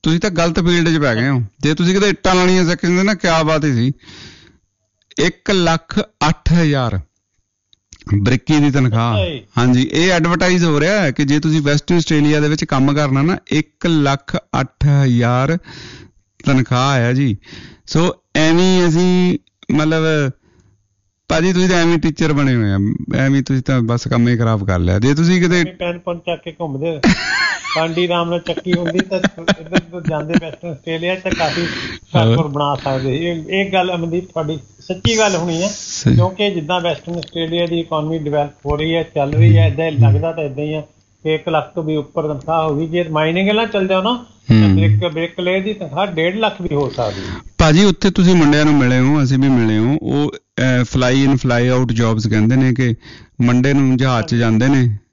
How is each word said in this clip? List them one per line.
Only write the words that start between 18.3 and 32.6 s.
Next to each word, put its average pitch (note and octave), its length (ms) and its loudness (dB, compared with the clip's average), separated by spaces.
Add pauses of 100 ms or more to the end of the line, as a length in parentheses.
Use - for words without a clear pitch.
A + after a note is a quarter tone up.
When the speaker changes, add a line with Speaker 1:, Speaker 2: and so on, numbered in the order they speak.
Speaker 1:
ਐਵੇਂ F3 520 4
ਅਸੀਂ, F3+ 500 2 (340)
ਮਤਲਬ, D#3 580 0 (1000)
ਭਾਜੀ, D#3+ 240 2
ਤੁਸੀਂ F#3 160 2
ਤਾਂ F3+ 100 2
ਐਵੇਂ E3+ 200 2
ਟੀਚਰ D#3 340 0
ਬਣੇ C#3 220 2
ਹੋਏ G#2+ 160 0
ਆ, G2 80 0 (380)
ਐਵੇਂ C3+ 260 2
ਤੁਸੀਂ C3 200 -2
ਤਾਂ C3 180 0
ਬਸ A#2 280 -2
ਕੰਮ A#2+ 200 2
ਹੀ A#2+ 80 2
ਖਰਾਬ A2 300 0
ਕਰ F#2 120 0
ਲਿਆ। F2+ 200 2
ਜੇ C3 160 2
ਤੁਸੀਂ E3+ 280 2
ਕਿਤੇ F3 220 2
Speaker 2:
ਪੈਨ F3 340 -6
ਪੁੰਨ F3 200 -6
ਚੱਕ E3 260 -8
ਕੇ E3+ 80 -12
ਘੁੰਮਦੇ, D3+ 480 -6 (760)
ਕਾਂਡੀ E3 340 -2
ਰਾਮ E3+ 220 -2
ਨਾਲ F3 100 -2
ਚੱਕੀ F3 320 -4
ਹੁੰਦੀ E3+ 260 -2
ਤਾਂ F#3+ 200 -2
ਇੱਧਰ E3 540 -4
ਉੱਧਰ E3+ 380 -4
ਜਾਂਦੇ D#3 300 -4
ਵੈਸਟਰਨ E3 300 -12
ਆਸਟ੍ਰੇਲੀਆ E3 440 -6
ਤਾਂ F#3 160 -6
ਕਾਫੀ E3 360 -4 (440)
ਸ਼ਾਹਪੁਰ A#2+ 380 2
ਬਣਾ C#3+ 260 -2